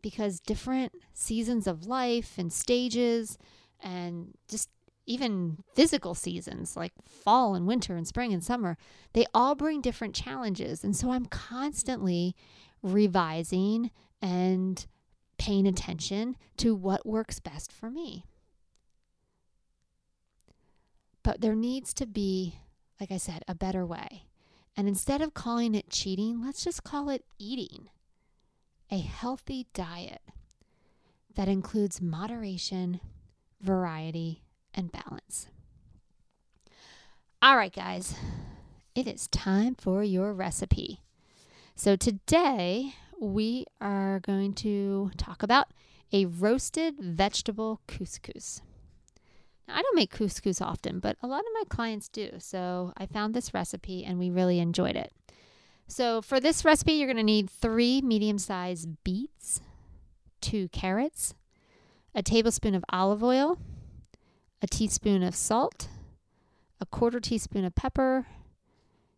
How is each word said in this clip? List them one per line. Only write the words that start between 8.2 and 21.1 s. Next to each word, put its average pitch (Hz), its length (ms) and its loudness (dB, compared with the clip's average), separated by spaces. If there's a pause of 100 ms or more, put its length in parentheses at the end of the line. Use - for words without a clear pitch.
and 175 100 0
summer, 214 340 -2 (360)
they 226 220 6
all 262 200 6
bring 294 260 -2
different 233 340 -4
challenges. 233 680 -6
And 196 100 0
so 247 160 0
I'm 254 160 -2
constantly 190 1120 -2 (460)
revising 190 1080 2 (300)
and 185 680 0 (520)
paying 196 280 2
attention 196 720 -2 (220)
to 226 160 4
what 190 320 -2
works 220 340 -4
best 151 320 -14
for - 180 -12
me. 285 340 -10 (3000)